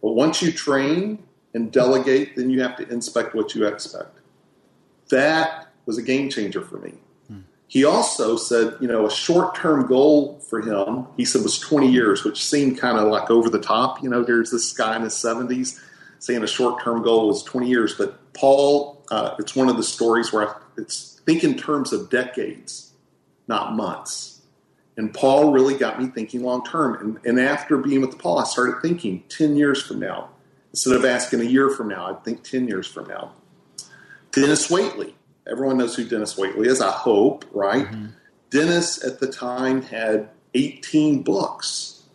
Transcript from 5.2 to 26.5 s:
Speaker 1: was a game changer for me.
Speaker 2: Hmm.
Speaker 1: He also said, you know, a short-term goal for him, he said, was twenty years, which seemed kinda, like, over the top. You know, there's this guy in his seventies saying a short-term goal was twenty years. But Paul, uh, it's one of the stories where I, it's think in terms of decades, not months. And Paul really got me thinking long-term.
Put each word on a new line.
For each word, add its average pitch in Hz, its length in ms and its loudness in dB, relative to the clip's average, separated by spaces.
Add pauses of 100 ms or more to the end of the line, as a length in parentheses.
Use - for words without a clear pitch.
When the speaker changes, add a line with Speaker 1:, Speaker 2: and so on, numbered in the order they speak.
Speaker 1:
was 113 140 -4
a 117 40 -8
game 135 280 -2
changer 98 320 -6
for - 160 -16
me. 50 160 -16 (340)
Speaker 2:
Hmm. 101 120 -18 (280)
Speaker 1:
He 135 160 4
also 135 520 2
said, 113 440 0
you 127 80 -2
know, 113 180 2
a 104 40 2
short-term 165 760 2
goal 139 640 4
for 113 140 -4
him, 110 460 -2 (100)
he 135 80 0
said, - 160 2
was - 160 -2
twenty 139 320 2
years, 117 340 4
which 104 180 -4
seemed 139 380 0
kinda, 117 240 2
like, 107 240 2
over 117 220 6
the 107 100 0
top. 120 420 -2
You 135 60 -6
know, 120 140 0
there's 117 280 0
this 117 220 -4
guy 113 240 -2
in 117 60 -4
his 110 120 -6
seventies 127 640 -4 (420)
saying - 220 -4
a 107 40 -4
short-term 117 560 -2
goal 113 260 4
was 98 140 0
twenty 123 260 -4
years. 113 240 2
But - 400 -6
Paul, 143 800 2
uh, 107 280 -2
it's - 160 -10
one 131 140 4
of 117 80 2
the 110 60 -2
stories 113 500 0
where 107 160 0
I, - 60 -10 (240)
it's - 480 -14
think 165 180 2
in 139 140 2
terms 143 340 -2
of 98 160 -4
decades, - 840 -6 (540)
not 110 280 -4
months. - 580 -8 (680)
And 107 140 -6
Paul 143 400 4
really 135 240 4
got 113 240 -2
me 127 60 -2
thinking 120 360 -8
long-term. 127 580 -2